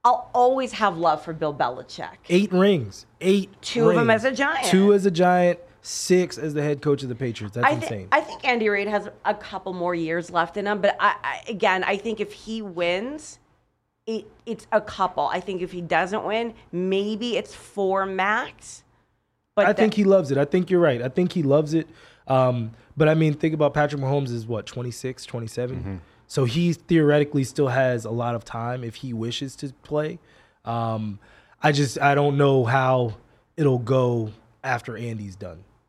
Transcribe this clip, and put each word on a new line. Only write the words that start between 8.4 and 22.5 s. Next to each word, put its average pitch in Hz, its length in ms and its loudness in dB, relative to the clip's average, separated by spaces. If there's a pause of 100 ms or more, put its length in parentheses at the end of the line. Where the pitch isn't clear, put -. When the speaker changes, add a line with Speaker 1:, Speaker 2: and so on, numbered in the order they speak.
Speaker 1:
Andy 233 220 0
Reid 202 200 -2
has 208 180 -2 (180)
a 208 80 0
couple 196 400 -10
more 175 220 -2
years 165 340 -4
left 170 280 -2
in 202 100 -4
him, 208 140 -2
but 202 180 2
I, 196 240 2
I, 131 260 -6
again, 190 360 0
I 202 120 0
think 208 220 -6
if 208 140 -6
he 220 280 -10
wins, 190 800 -6 (680)
it, 220 200 -6 (200)
it's - 280 -10
a 214 80 2
couple. 185 460 -4
I 180 120 -2
think 185 220 -8
if 175 100 -8
he 180 100 -10
doesn't 175 440 0
win, 226 280 -2 (180)
maybe 196 680 -2
it's - 180 -8
four 190 500 -2
max. 202 760 -4 (720)
But 202 120 4
Speaker 2:
I 202 60 4
think 214 200 2
Speaker 1:
the - 40 0
Speaker 2:
he 208 80 2
loves 190 260 6
it. 139 60 2
I 139 80 4
think 180 240 0
you're 180 120 4
right. 131 200 4
I 120 80 -4
think 180 240 0
he 175 100 0
loves 147 300 2
it. 160 140 0 (400)
Um, 127 440 2 (240)